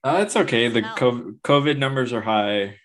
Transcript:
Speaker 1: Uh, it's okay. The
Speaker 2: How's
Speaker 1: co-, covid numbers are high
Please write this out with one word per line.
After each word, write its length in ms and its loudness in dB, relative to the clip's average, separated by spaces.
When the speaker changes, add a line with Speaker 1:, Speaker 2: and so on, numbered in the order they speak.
Speaker 1:
Uh, 160 2
it's 140 -2
okay. 340 2
The 140 0
Speaker 2:
How's 160 -8
Speaker 1:
co-, 420 0
covid 380 2
numbers 340 -2
are 80 -4
high 640 -2